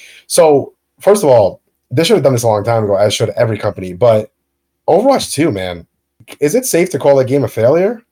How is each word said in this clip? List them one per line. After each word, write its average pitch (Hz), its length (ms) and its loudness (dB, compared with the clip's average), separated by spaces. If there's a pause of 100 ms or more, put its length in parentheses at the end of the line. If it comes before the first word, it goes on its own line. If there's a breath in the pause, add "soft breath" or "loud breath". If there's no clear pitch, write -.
(280 loud breath)
So, 151 460 2 (260)
first 208 240 2
of 151 40 2
all, 110 320 2 (300)
they 139 140 0
should 190 100 2
have 170 80 0
done 135 100 2
this 120 120 -2
a 120 40 2
long 104 140 0
time 113 220 -2
ago, 101 100 -2
as 104 200 0
should 110 160 -4
every 110 280 -6
company, 95 360 -8
but 110 360 0 (560)
Overwatch 240 460 0
two, 151 180 0
man, 92 380 -8 (500)
is 147 160 0
it 254 120 0
safe 170 240 -2
to 135 100 -6
call 139 160 4
that 131 100 2
game 135 160 0
a 110 60 -4
failure? 170 520 0 (120)